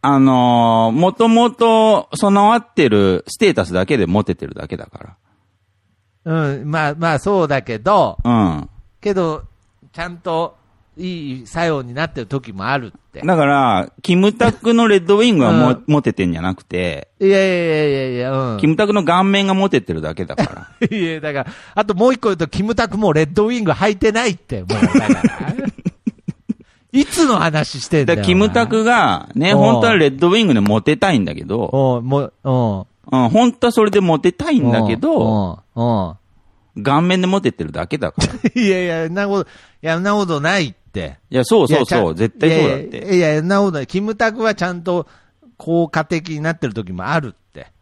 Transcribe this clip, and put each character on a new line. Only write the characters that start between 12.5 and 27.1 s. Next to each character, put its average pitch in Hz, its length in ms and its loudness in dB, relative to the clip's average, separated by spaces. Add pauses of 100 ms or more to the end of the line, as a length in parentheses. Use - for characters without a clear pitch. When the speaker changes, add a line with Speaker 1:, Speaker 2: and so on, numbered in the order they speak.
Speaker 2:
も 95 140 -10
あ 139 100 -2
る 117 180 -10
っ - 60 -20 (100)
て。 - 100 -18
Speaker 1:
だ 175 140 0
か 156 100 2
ら、 131 440 2 (140)
キ 175 120 2
ム 196 180 4
タ 233 200 2
ク 233 220 0
の 233 120 4
レ 208 100 4
ッ 170 80 -2
ド 202 120 4
ウ 214 40 4
ィ 240 120 4
ン 165 60 2
グ 127 60 4
は 107 80 4
も-、 123 160 4
Speaker 2:
う - 20 2
ん。 117 160 -4
Speaker 1:
モ 147 160 2
テ 113 100 0
て 95 120 -2
ん 90 60 -2
じ 82 60 -4
ゃ 80 60 -8
な 92 100 -4
く - 100 -14
て、 87 440 -6 (120)
Speaker 2:
い 202 60 0
や 190 40 6
い - 20 6
や 196 60 4
い 180 320 0
や 151 160 0
い 143 80 0
や 135 160 -4
い 127 80 -6
や、 123 140 -4
う 131 260 -2
ん。 - 20 -8
Speaker 1:
キ 120 80 2
ム 156 80 2
タ 214 100 2
ク 208 80 0
の 208 100 0
顔 175 200 2
面 196 240 0
が 190 80 0
モ 190 140 0
テ 120 120 0
て - 100 -10
る 80 100 -6
だ 78 120 -6
け 85 120 -8
だ - 100 -10
か - 320 -6 (120)
ら。 233 60 -2
Speaker 2:
<laughs> - 20 0
い 208 160 -4
や、 160 160 -6
だ 151 140 -8
か 135 120 -4
ら、 - 60 -16 (220)
あ 208 120 -2
と 208 100 -2
も 226 140 4
う 269 40 2
一 247 60 -4
個 226 100 0
言 190 60 -2
う - 20 -16
と、 160 80 -2
キ - 160 -6
ム 214 140 -2
タ 226 140 -2
ク 196 100 -6
も 202 120 2
レ 151 120 2
ッ 147 100 -2
ド 208 140 2
ウ - 20 0
ィ 247 100 -2
ン 220 40 -4
グ 175 80 0
履 202 200 0
い 202 60 -2
て 214 140 2
な 233 160 -2
い 208 40 -2
っ 160 60 -4
て、 - 220 -10
も 90 80 -12
う、 202 320 -2
だ - 80 -4
か 277 60 2
ら。 - 480 -4
<laughs> 277 40 -6 (1300)
い 277 140 2
つ 330 220 0